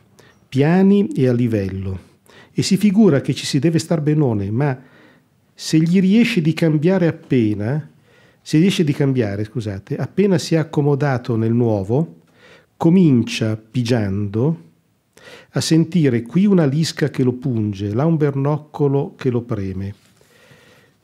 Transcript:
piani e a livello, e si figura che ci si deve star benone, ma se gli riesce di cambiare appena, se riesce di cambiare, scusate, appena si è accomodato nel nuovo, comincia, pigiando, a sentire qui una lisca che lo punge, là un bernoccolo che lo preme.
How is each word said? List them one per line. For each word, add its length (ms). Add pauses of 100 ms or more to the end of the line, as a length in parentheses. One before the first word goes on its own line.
(480)
piani 600
e 200
a 40
livello, 680 (540)
e 100
si 140
figura 440
che 140
ci 100
si 140
deve 200
star 220
benone, 500
ma 300 (720)
se 260
gli 220
riesce 400
di 140
cambiare 520
appena, 840 (500)
se 180
riesce 260
di 80
cambiare, 520
scusate, 520
appena 420
si 160
è 40
accomodato 800
nel 160
nuovo, 680 (540)
comincia, 800
pigiando, 1080 (840)
a 100
sentire 600
qui 240
una 200
lisca 440
che 120
lo 100
punge, 600
là 120
un 120
bernoccolo 1000
che 140
lo 120
preme. 520 (1080)